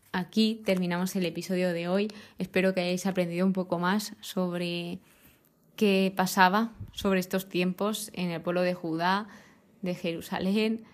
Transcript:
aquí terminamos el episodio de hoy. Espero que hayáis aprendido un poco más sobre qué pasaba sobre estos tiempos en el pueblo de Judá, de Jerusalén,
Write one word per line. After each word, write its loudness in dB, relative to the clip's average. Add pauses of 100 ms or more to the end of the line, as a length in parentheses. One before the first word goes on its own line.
(100)
aquí 0
terminamos 0
el 0
episodio -2
de -4
hoy. 0 (300)
Espero 2
que 0
hayáis 0
aprendido 0
un 4
poco -2
más 0
sobre -4 (760)
qué 4
pasaba 4 (200)
sobre 2
estos -4
tiempos -2
en -2
el -4
pueblo 0
de 2
Judá, -2 (540)
de -4
Jerusalén, -2